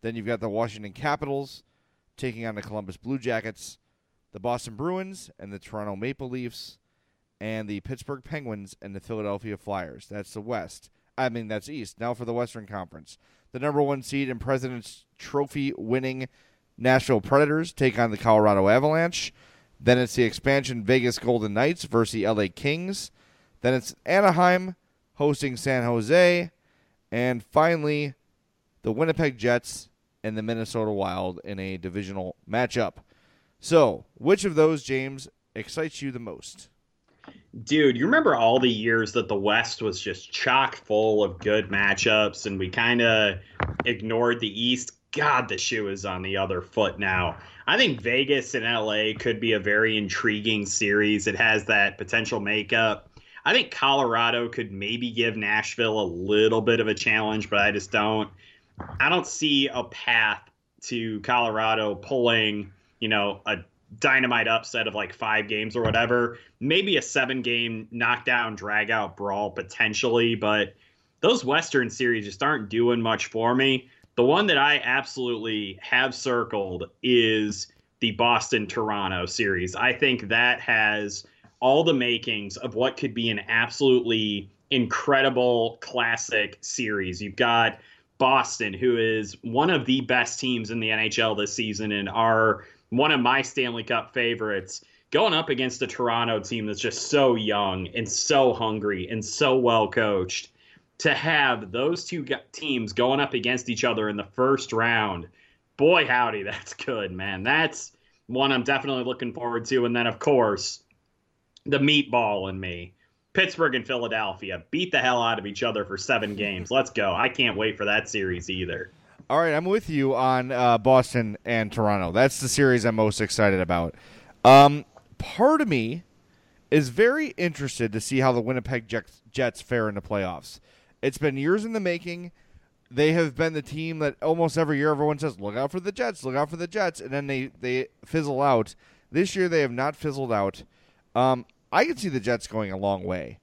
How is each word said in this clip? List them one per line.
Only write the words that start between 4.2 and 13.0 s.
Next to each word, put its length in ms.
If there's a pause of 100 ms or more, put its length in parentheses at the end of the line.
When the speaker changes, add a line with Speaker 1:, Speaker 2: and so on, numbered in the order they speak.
Speaker 1:
the 80
Boston 360
Bruins 520 (120)
and 120
the 60
Toronto 380
Maple 320
Leafs, 500 (640)
and 280
the 120
Pittsburgh 420
Penguins 580
and 140
the 60
Philadelphia 560
Flyers. 520
That's 260
the 60
West. 500 (280)
I 100
mean, 200
that's 200
East. 300
Now 160
for 100
the 80
Western 340
Conference. 520 (320)